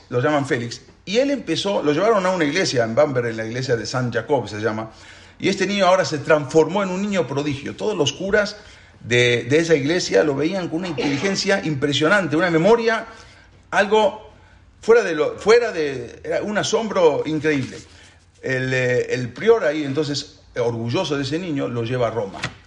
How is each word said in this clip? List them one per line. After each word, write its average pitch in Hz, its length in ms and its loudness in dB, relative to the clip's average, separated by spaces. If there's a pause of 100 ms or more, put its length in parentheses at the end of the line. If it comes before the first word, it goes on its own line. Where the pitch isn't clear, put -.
lo 123 140 -2
llaman 147 240 2
Félix, 120 340 -4 (240)
y 202 140 -2
él 277 120 2
empezó, 202 520 -2
lo 147 100 2
llevaron 190 320 2
a 180 60 2
una 175 160 0
iglesia 143 380 0
en 113 100 -4
Bamberg, 131 320 2
en 110 100 -4
la 110 80 -6
iglesia 120 320 -4
de 107 80 -4
San 127 260 -4
Jacob 117 380 -2
se 104 140 -8
llama, 110 300 -4 (460)
y 156 120 0
este 196 160 -2
niño 196 200 0
ahora 180 200 4
se 151 100 -4
transformó 156 640 2
en 190 60 -2
un 180 140 -4
niño 196 240 -2
prodigio. 135 500 -6
Todos 208 180 -4
los 151 200 0
curas 202 420 -2 (440)
de, 120 480 2
de 143 100 4
esa 165 180 4
iglesia 170 480 2
lo 147 100 0
veían 165 340 -2
con 160 120 -4
una 185 80 -6
inteligencia 180 760 -2
impresionante, 151 720 0
una 180 140 2
memoria, 220 560 2 (640)
algo 202 640 2 (480)
fuera 226 220 6
de 175 120 -2
lo, 143 240 -2
fuera 226 320 6
de, 139 540 -6
era 160 180 -2
un 208 160 -4
asombro 175 680 2
increíble. 147 520 -2 (640)
El, 131 320 -4
eh, 123 400 0
el 123 140 -4
prior 220 360 4
ahí, 151 200 0
entonces, 139 560 -4 (160)
orgulloso 120 600 -2
de 143 60 -2
ese 139 160 -4
niño, 143 300 -4
lo 120 160 -6
lleva 123 240 -2
a - 20 -6
Roma. 101 300 -6 (260)